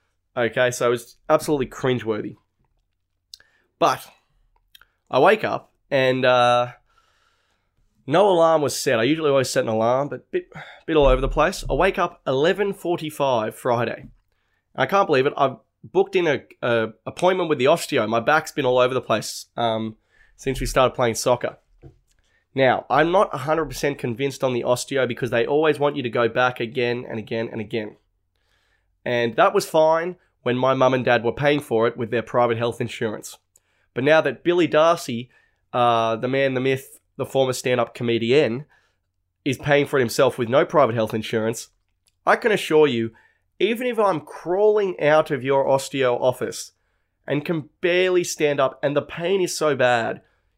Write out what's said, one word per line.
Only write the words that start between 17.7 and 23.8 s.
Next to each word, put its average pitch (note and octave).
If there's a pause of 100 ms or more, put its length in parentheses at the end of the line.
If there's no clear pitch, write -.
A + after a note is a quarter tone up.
My A2+
back's D3+
been C#3+
all B2+
over B2+
the B2
place, - (140)
um, A2 (400)
since C3
we C3+
started B2+
playing A#2
soccer. - (960)
Now, B2+
I'm D#3
not G3
a C#3+
hundred D#3
percent C#3+